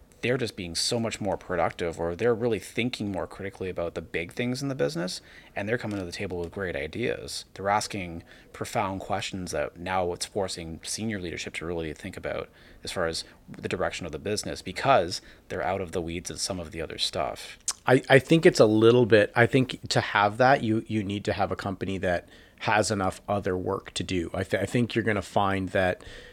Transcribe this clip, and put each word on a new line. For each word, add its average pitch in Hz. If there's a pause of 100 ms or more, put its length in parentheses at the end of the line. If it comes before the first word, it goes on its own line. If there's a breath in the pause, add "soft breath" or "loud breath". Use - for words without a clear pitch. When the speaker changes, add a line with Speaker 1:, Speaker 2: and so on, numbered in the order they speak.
(220)
Speaker 1:
they're 123
just 117
being 87
so -
much 113
more 95
productive," 85
or 85
they're 113
really 110
thinking 113
more 85
critically 95
about 85
the 85
big 82
things 123
in 139
the 135
business, 160 (360 loud breath)
and 101
they're 117
coming 104
to 92
the 85
table 92
with 85
great 92
ideas. - (100)
They're 95
asking 92 (300 soft breath)
profound 98
questions 95
that 73
now 90
it's -
forcing 85
senior 107
leadership 87
to -
really 82
think 92
about 78 (340 soft breath)
as -
far 90
as 80 (240 soft breath)
the -
direction 90
of 82
the 78
business, 87
because 98 (280 soft breath)
they're 90
out 95
of 85
the 90
weeds 85
of 80
some 92
of 78
the 80
other 76
stuff. - (260)
Speaker 2:
I, 131
I 135
think 165
it's -
a 123
little 113
bit, 104
I 117
think 127 (100)
to 127
have 104
that, 131
you, 110
you 107
need 101
to 104
have 98
a 92
company 95
that 87 (320 soft breath)
has 107
enough 98
other 101
work 95
to -
do. 87
I, 95
th-, 98
I 98
think 120
you're 113
gonna 104
find 98
that 92 (300 loud breath)